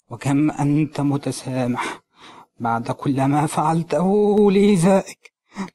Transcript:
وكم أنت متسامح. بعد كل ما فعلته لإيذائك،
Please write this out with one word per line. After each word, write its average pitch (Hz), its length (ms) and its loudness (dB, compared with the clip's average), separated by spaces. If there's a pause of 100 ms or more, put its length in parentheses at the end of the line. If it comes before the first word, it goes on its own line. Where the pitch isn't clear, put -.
وكم 139 420 0
أنت 147 500 -2
متسامح. 131 1000 -4 (580)
بعد 117 320 -4
كل 135 340 -2
ما 147 200 0
فعلته 185 1040 2
لإيذائك، 196 840 2 (420)